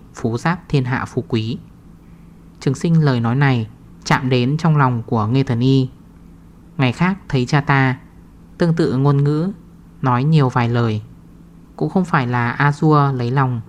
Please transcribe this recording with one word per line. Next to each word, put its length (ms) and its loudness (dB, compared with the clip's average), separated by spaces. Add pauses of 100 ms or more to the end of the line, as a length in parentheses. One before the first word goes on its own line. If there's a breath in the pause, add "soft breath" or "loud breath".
(140)
phú 240 -4
giáp 300 -4
thiên 160 0
hạ 200 -4
phú 240 -6
quý. 300 -4 (1040 loud breath)
Trường 140 -2
Sinh 300 2
lời 160 2
nói 160 0
này 320 0 (360)
chạm 240 -2
đến 280 2
trong 200 2
lòng 300 2
của 200 -2
Nghê 160 2
Thần 180 -2
Y. 300 2 (840)
Ngày 160 0
khác 260 -2 (100)
thấy 180 0
cha 140 0
ta 380 0 (600)
tương 160 2
tự 220 0
ngôn 280 2
ngữ, 280 0 (500)
nói 220 0
nhiều 240 4
vài 200 0
lời. 340 -2 (720)
Cũng 140 -4
không 140 0
phải 220 -2
là 240 -2
a 220 0
dua 400 2
lấy 180 -4
lòng, 380 0